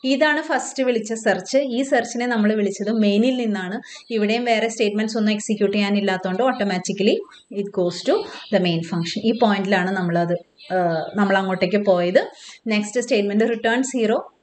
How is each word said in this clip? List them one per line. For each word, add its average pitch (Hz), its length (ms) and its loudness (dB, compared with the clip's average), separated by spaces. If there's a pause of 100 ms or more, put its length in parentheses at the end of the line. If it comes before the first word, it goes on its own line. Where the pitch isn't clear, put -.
ഇതാണ് 294 380 2
ഫസ്റ്റ് 285 420 -4
വിളിച്ച 226 300 0
search. 208 440 0
ഈ 262 260 0
സെർച്ചിനെ 240 420 0
നമ്മൾ 214 280 2
വിളിച്ചത് 208 380 -2
മെയിനിൽ 220 460 4
നിന്നാണ്. 208 440 -4 (320)
ഇവിടെയും 220 320 0
വേറെ 226 220 2
സ്റ്റേറ്റ്മെന്റ്സ് 220 500 -2
ഒന്നും 214 160 2
execute 208 440 0
ചെയ്യാനില്ലാത്തതുകൊണ്ട് 196 680 0
automatically 202 720 0 (460)
it 196 60 -6 (120)
goes 175 180 0 (120)
to 349 60 4 (380)
the 190 140 4
main 165 220 0
function. 170 340 -4
ഈ 226 80 2 (100)
പോയിന്റിലാണ് 196 500 2
നമ്മളത്, 175 440 0 (380)
ആ, 185 40 2 (380)
നമ്മൾ 196 220 2
അങ്ങോട്ടേക്ക് 190 480 0
പോയത്. 180 440 2 (380)
Next 214 340 0
statement 214 440 2
return 226 360 0 (120)
zero 226 240 2 (260)